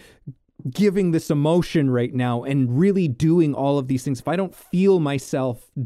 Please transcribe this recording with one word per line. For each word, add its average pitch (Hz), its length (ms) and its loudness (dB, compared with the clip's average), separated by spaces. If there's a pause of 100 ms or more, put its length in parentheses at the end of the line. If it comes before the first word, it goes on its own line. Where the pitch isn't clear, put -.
(680)
giving 190 420 2
this 160 180 0
emotion 156 600 2
right 123 240 0
now 123 300 -2
and 127 340 0
really 185 300 2
doing 160 460 2
all 139 240 -2
of 135 100 -4
these 131 160 -4
things, 135 160 -4
if - 80 -20
I 147 80 -2
don't 185 200 -4
feel 185 440 2
myself 135 720 -4 (140)